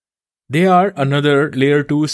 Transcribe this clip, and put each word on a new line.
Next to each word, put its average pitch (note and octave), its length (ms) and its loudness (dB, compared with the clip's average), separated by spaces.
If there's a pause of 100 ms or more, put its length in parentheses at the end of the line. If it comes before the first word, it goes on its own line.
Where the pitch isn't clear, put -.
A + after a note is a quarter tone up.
(480)
They D#3+ 180 0
are F#3 300 2
another C#3+ 560 0
layer C#3 320 0
two D3 300 -2